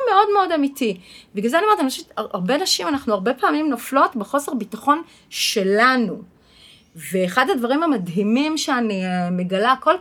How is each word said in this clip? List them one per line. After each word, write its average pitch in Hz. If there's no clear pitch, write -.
מאוד 403
מאוד 370
אמיתי. 277
בגלל 208
זה 320
אני 415
אומרת, 415
אני 262
חושבת, -
הר-, 214
הרבה 190
נשים, 359
אנחנו 277
הרבה 208
פעמים 311
נופלות 277
בחוסר 285
ביטחון 269
שלנו. 214
ואחד 185
הדברים 262
המדהימים 233
שאני, 220
אה, 180
מגלה 190
כל 320